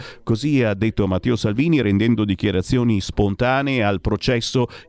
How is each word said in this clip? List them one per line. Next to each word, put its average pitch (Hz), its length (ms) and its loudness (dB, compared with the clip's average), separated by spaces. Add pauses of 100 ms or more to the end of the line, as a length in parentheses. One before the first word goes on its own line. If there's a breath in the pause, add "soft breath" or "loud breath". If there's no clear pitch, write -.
(240 loud breath)
Così 131 380 0
ha 107 100 2
detto 104 340 0
Matteo 95 300 0
Salvini, 131 460 0
rendendo 107 420 2
dichiarazioni 110 800 0
spontanee 123 800 0
al 101 180 0
processo 120 680 -2 (220 loud breath)